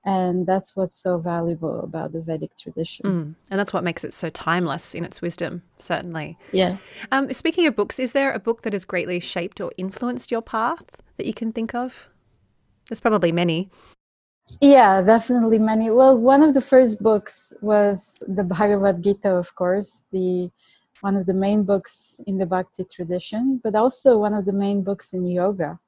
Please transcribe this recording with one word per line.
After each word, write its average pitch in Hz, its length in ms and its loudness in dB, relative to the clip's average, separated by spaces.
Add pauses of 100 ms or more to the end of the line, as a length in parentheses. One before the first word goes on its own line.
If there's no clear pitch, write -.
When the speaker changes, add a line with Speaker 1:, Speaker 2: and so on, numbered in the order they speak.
Speaker 1:
And 185 420 0
that's 190 280 -2
what's 185 220 -4
so 180 220 -2
valuable 165 640 -4
about 156 320 -10
the 165 100 -8
Vedic 160 340 -8
tradition. - 480 -10
Speaker 2:
Mm. 165 300 -4 (160)
And 196 100 -2
that's 202 120 -4
what 175 120 -2
makes 170 180 -4
it - 120 -10
so 160 160 -4
timeless 165 640 -4
in 170 100 -8
its - 160 -14
wisdom, 175 420 -6 (140)
certainly. 160 640 -8 (140)
Speaker 1:
Yeah. 190 260 0 (340)
Speaker 2:
Um, 269 220 -2
speaking 330 320 0
of 240 100 0
books, 208 220 -2
is 254 140 -2
there 277 200 0
a - 60 -6
book 233 240 -4
that 214 100 -4
has 196 140 -6
greatly 175 340 -4
shaped - 400 -8
or 190 160 -6
influenced 240 540 -6
your 226 100 -2
path 233 460 -4 (320)
that 196 80 -4
you 214 80 -4
can 226 180 -6
think 226 220 -6
of? 247 340 -8 (800)
There's 220 120 -10
probably 196 300 2
many. 170 380 0 (920)
Speaker 1:
Yeah, 233 420 8
definitely 226 560 4
many. 220 320 2
Well, 262 280 8
one 262 240 6
of 302 120 6
the 269 60 4
first 254 420 4
books 214 580 0
was 208 640 0
the 196 160 -4
Bhagavad 196 600 0
Gita, 202 280 0
of 180 240 -2
course, 190 580 -4
the, 180 380 -2 (520)
one 196 140 -2
of 185 100 -2
the 185 80 0
main 202 280 2
books - 640 -4
in 190 120 -2
the 190 80 0
Bhakti 180 380 -4
tradition, 208 800 -4
but 208 120 -4
also 233 440 4
one 208 160 0
of 202 120 -2
the 202 60 -2
main 202 300 0
books 196 300 -6
in 180 140 -2
yoga. 180 600 -2